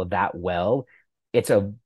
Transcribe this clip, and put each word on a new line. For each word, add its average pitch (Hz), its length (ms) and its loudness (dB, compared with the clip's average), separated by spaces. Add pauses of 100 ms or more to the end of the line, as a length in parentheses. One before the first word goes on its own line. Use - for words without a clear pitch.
that 92 280 0
well, 90 500 0 (460)
it's 120 180 2
a 101 220 2 (140)